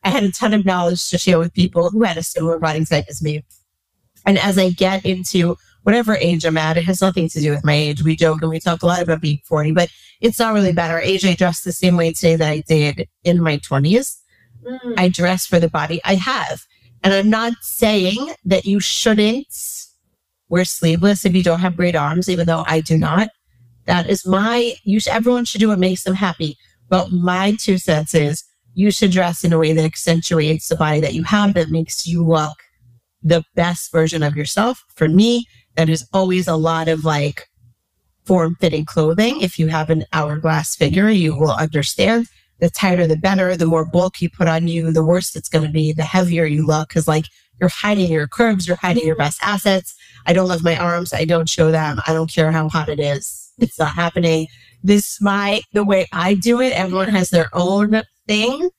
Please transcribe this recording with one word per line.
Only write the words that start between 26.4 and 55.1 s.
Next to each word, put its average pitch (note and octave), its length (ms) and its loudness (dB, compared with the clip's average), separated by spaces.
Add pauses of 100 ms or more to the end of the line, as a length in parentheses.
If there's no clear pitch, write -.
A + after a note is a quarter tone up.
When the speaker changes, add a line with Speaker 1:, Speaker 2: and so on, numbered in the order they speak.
Speaker 1:
But F#3 220 0
my F3+ 460 0
two F#3+ 200 0
cents D#3 360 -2
is D3+ 300 -2 (300)
you G3+ 180 2
should G3 200 2
dress F3 340 0
in E3 80 4
a E3 40 4
way D#3+ 160 2
that D#3+ 120 2
accentuates D#3+ 840 0
the E3 80 -2
body D3+ 240 0
that D#3 140 -2
you D#3+ 100 -4
have, G#3 300 2
that E3 160 0
makes D#3+ 360 -4
you E3+ 180 0
look D#3 340 0 (640)
the E3 200 2 (120)
best F3 360 -2
version D#3+ 320 0
of D3 120 -2
yourself. G3+ 480 -2 (120)
For D#3 120 0
me, A3+ 380 4 (300)
that D#3+ 140 2
is D#3+ 240 -2
always F#3 340 2
a E3 80 0
lot D#3+ 320 0
of, D#3+ 180 -2
like, D3 420 -2 (800)
form-fitting E3 600 0
clothing. G3 560 0
If F#3 180 -4
you D#3+ 80 2
have D#3 220 -2
an D#3 240 0
hourglass D#3 640 -2
figure, F3 340 2
you E3+ 260 2
will D3+ 160 0
understand F3 760 0 (320)
the E3+ 100 2
tighter, F3+ 380 0
the D#3 100 2
better. F#3 400 0
The E3 80 0
more D#3+ 200 2
bulk F3 360 0
you E3+ 80 -2
put F3 180 0
on E3 200 0
you, E3 240 -2
the D#3+ 120 2
worse F3 320 0
it's D#3+ 140 -12
gonna D#3 200 0
be, D#3 240 0
the D#3 100 -4
heavier E3+ 420 0
you D3+ 200 0
look. D#3 240 0
'Cause, D#3 180 -2
like, D#3 180 0 (340)
you're F3+ 100 2
hiding G3 420 0
your D3+ 160 0
curves, G#3 400 0
you're F3 100 -2
hiding F3+ 280 -2
your D#3+ 100 0
best D3 260 -4
assets. G3 520 -2 (320)
I F3 80 2
don't F3+ 140 2
love E3+ 160 -2
my E3+ 140 2
arms. F3 360 -2
I E3 120 -2
don't E3 240 0
show D#3+ 220 2
them. D3+ 360 -2
I D#3+ 60 0
don't D#3+ 180 -2
care D#3+ 200 2
how D#3 180 0
hot D#3 200 -4
it D3 100 -4
is. C#3+ 580 -6
It's - 220 -2
not D3+ 160 -2
happening. E3 520 0 (360)
This G3+ 320 2